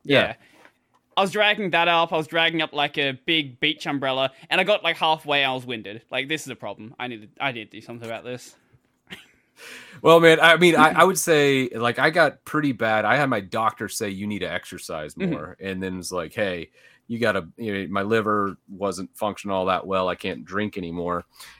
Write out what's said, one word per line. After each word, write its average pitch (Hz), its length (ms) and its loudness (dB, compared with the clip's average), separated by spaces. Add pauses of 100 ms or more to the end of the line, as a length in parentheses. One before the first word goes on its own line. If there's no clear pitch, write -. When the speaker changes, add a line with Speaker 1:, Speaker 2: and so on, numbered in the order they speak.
Speaker 1:
yeah. 131 160 4
Speaker 2:
Yeah. 107 140 -2 (800)
Speaker 1:
I 180 60 2
was 196 120 0
dragging 208 380 2
that 170 180 2
up. 170 240 2
I 190 40 0
was 156 100 -2
dragging 165 360 0
up, 156 100 -4
like, 143 240 -2
a 139 160 0 (140)
big 147 340 -2
beach 151 260 -2
umbrella, 135 440 0 (180)
and 170 120 2
I 190 40 0
got, 202 180 0
like, 165 140 -2
halfway. 147 480 0
I 135 80 0
was 127 140 -6
winded. 110 440 -10
Like, 131 180 -4
this 151 140 -4
is - 60 -14
a 120 80 -12
problem. 107 420 -14
I 123 100 -8
need 113 140 -12
to, 107 60 -20 (160)
I 139 80 -2
need 113 180 -14
to - 80 -20
do - 40 -16
something 117 260 -14
about 107 160 -10
this. 123 320 -14 (1400)
Speaker 2:
Well, 165 200 8
man, 160 200 8
I 165 160 8
mean, 170 180 6
I, 156 260 6
I 170 40 8
would 190 140 4
say, 143 500 2
like, 117 300 -2
I 135 120 2
got 160 340 2
pretty 147 280 -2
bad. 110 320 0
I 110 120 4
had 143 120 0
my 117 120 0
doctor 110 480 -4
say, 104 200 -6
"You 98 180 -6
need 104 140 -6
to 87 100 -4
exercise 85 640 -10
Speaker 1:
Mm-hmm. 180 180 -4
Speaker 2:
more," 82 280 -10
and 95 220 -8
then 92 160 -6
it's 87 120 -12
like, 85 240 -8
"Hey, 90 360 -4 (360)
you 117 140 -8
gotta," 98 260 0 (120)
you 113 140 -6 (140)
know, - 60 -
my 98 100 -2
liver 104 540 -2 (120)
wasn't 95 480 -8
functioning 101 380 -6
all 92 120 0
that 92 200 0
well. 92 220 -2
I 90 80 -2
can't 90 300 -8
drink 101 320 -6
anymore, 87 480 -6 (340)